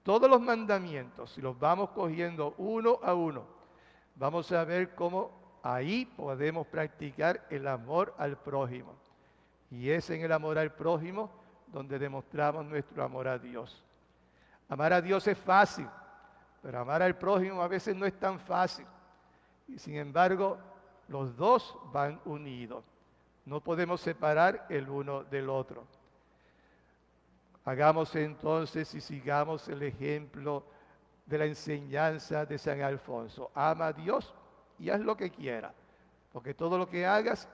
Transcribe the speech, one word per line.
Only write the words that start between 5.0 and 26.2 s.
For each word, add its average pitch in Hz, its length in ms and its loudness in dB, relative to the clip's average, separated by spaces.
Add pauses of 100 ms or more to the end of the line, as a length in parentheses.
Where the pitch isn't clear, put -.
ahí 147 440 -2
podemos 147 600 -4
practicar 156 840 -4
el 139 180 -6
amor 139 500 -2
al 143 200 -4
prójimo. 131 580 -6 (760)
Y 123 180 -6
es 165 200 0
en 160 120 -4
el 165 100 -2
amor 156 260 0
al 156 160 0
prójimo 170 580 -2 (360)
donde 139 320 -8
demostramos 147 680 -2
nuestro 147 380 -6
amor 131 240 -4
a 127 100 -2
Dios. 123 460 -12 (840)
Amar 151 260 4
a 180 80 8
Dios 190 260 4
es 190 100 4
fácil, 190 500 6 (760)
pero 123 180 -8
amar 143 220 0
al 180 160 4
prójimo 185 440 2
a 175 60 2
veces 190 280 -2
no 185 100 -2
es 190 140 -2
tan 190 200 -2
fácil. 175 460 -2 (840)
Y 262 100 -14
sin 147 180 -12
embargo, 180 640 2 (500)
los 135 280 -6
dos 214 420 2 (140)
van 143 340 -2
unidos. 123 580 -10 (640)
No 143 160 -6
podemos 170 400 0
separar 160 680 2
el 139 200 -2
uno 139 340 -4
del 139 260 -6
otro. 131 380 -6 (1800)